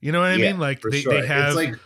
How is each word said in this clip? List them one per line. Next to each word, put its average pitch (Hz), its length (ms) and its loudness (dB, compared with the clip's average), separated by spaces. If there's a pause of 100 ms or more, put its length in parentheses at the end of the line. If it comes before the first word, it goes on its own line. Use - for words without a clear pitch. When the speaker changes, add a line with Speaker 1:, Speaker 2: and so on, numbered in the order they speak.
Speaker 1:
You 147 120 -4
know 175 80 2
what 180 80 2
I 185 60 2
Speaker 2:
Yeah, 202 180 2
Speaker 1:
mean? 185 80 -4
Like, 139 200 -2
Speaker 2:
for 113 120 -4
Speaker 1:
they, 143 80 0
Speaker 2:
sure. 135 200 0
Speaker 1:
they 123 60 -4
have 143 220 2
Speaker 2:
It's 147 80 2
like 151 180 -2 (120)